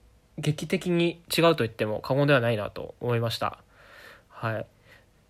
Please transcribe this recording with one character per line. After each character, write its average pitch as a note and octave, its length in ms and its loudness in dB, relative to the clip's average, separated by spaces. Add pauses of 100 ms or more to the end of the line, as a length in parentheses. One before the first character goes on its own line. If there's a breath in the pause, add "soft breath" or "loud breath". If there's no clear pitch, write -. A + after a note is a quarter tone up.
(380)
劇 D#3 300 -2
的 F#3 220 -2
に E3+ 320 0 (140)
違 E3 60 2
う E3 140 6
と C3 80 0
言 A2+ 40 0
っ - 20 -12
て - 160 -4
も G#2+ 160 -4
過 C3 140 -2
言 C#3+ 120 4
で D3 60 6
は B2+ 80 6
な A#2 100 2
い A2 60 0
な G2+ 120 -6
と - 300 -12
思 A#2+ 160 0
い A#2 60 0
ま A#2 100 -2
し - 80 -6
た。 - 200 -4 (680 soft breath)
は A2 320 -6
い。 - 60 -10 (640 soft breath)